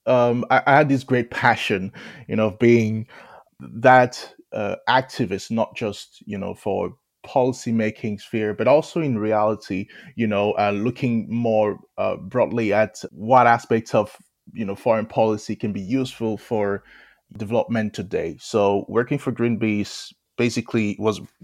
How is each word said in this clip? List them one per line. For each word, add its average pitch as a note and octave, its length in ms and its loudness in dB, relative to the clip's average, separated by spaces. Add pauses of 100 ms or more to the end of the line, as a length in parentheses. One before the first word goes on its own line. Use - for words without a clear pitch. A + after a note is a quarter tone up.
um, B2 440 2
I, C3 160 4
I C#3 120 6
had D3 120 6
this C3+ 140 0
great B2 280 0
passion, G#2+ 600 0 (340)
you A2 80 -4
know, A2 120 2
of G2+ 120 -8
being A2+ 480 4 (520)
that, B2 760 4 (180)
uh, G2+ 240 -4 (140)
activist, A2 600 -2
not A2+ 280 -2
just, - 480 -8
you G#2 120 -8
know, F#2 160 -8
for F#2+ 400 -4 (300)
policy B2+ 480 -2
making A2 480 -4
sphere, G#2+ 340 -4
but A2+ 140 -2
also D3+ 320 2
in C#3 180 -2
reality, G#2+ 720 -2 (280)
you A#2 120 -2
know, G#2 300 0
uh, G#2 140 2
looking A#2 640 -2
more, A2 460 0 (180)
uh, G2+ 200 -2
broadly A2 560 0
at G#2+ 240 0 (140)
what A#2+ 360 4
aspects A#2 480 2
of, G#2+ 180 0 (380)
you G#2+ 140 -8
know, G2 100 -6
foreign A2 300 0
policy A2 500 -2
can G#2+ 160 -4
be G2+ 80 -6
useful A2+ 580 -4
for G2+ 460 -4 (540)
development A2 560 -2
today. E2 480 -6
So G2+ 480 2
working B2 280 0
for C3+ 140 -6
Greenpeace A2 800 -2 (260)
basically A2+ 600 -2
was G#2+ 220 -2 (220)